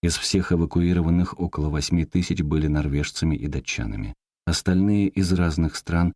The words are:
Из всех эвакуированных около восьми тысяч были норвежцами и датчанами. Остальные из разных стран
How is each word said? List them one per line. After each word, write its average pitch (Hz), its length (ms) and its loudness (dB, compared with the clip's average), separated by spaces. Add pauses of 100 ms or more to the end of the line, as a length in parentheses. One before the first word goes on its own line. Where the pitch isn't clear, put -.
Из 85 140 0
всех - 360 -2
эвакуированных 87 880 2
около 76 300 -2
восьми 76 360 0
тысяч 87 360 -2
были 78 260 0
норвежцами 73 680 0
и - 120 -6
датчанами. 57 640 -6 (320)
Остальные 98 640 2
из 95 240 0
разных 82 420 2
стран 85 400 0